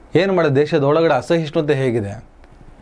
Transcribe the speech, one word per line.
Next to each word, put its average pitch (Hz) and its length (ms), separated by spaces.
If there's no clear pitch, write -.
ಏನು 190 180
ಮಾಡಿ. 170 160
ದೇಶದೊಳಗಡೆ 147 640
ಅಸಹಿಷ್ಣುತೆ 151 600
ಹೇಗಿದೆ? 117 500